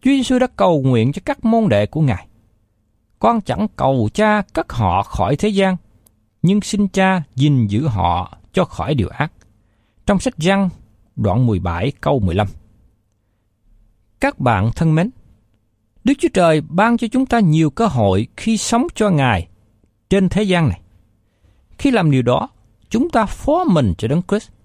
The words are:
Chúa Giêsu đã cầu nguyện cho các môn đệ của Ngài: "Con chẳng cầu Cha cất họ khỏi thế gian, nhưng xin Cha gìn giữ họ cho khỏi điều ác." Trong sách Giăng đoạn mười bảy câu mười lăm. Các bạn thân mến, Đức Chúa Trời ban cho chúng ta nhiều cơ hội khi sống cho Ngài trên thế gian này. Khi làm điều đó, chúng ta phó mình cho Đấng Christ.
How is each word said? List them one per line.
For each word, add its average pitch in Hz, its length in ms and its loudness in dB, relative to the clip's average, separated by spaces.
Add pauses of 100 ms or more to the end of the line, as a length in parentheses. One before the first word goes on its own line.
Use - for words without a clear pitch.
Chúa 262 100 2
Giêsu 254 280 2
đã 254 160 0
cầu 175 260 2
nguyện 127 320 2
cho - 120 -10
các - 200 -6
môn 220 240 2
đệ 104 160 2
của 151 160 -4
Ngài: 123 260 -2 (920)
"Con 226 220 0
chẳng 170 340 -4
cầu 127 380 0
Cha 208 280 0 (120)
cất - 200 -6
họ 98 300 0
khỏi 101 320 -2
thế 202 140 -2
gian, 190 280 0 (640)
nhưng 196 200 2
xin 202 260 -2
Cha 190 360 0 (120)
gìn 131 320 2
giữ 101 200 -2
họ 87 500 -2 (160)
cho 185 120 0
khỏi - 300 -6
điều 98 140 -2
ác." - 220 -6 (760)
Trong 202 140 2
sách - 180 -6
Giăng 190 320 0 (460)
đoạn 110 300 0
mười 104 140 0
bảy 90 320 -4 (100)
câu 143 180 0
mười 90 160 0
lăm. 104 120 0 (1700)
Các 277 200 -4
bạn 117 360 0
thân 160 200 0
mến, 180 140 0 (920)
Đức 269 160 2
Chúa 339 140 0
Trời 160 280 4
ban 208 360 0
cho 233 140 -4
chúng 262 140 0
ta 240 140 0
nhiều 160 300 2
cơ 226 180 -2
hội 107 400 0 (100)
khi 226 200 -2
sống 240 380 -2
cho 214 140 0
Ngài 127 380 0 (600)
trên 190 200 2
thế 208 140 -2
gian 175 260 0
này. 87 120 -6 (960)
Khi 277 140 0
làm 180 200 2
điều 131 100 2
đó, 120 280 -2 (400)
chúng 277 200 -2
ta 226 160 0
phó - 380 -2
mình 151 340 2
cho 113 100 -6
Đấng 151 200 0
Christ. 208 220 -4 (160)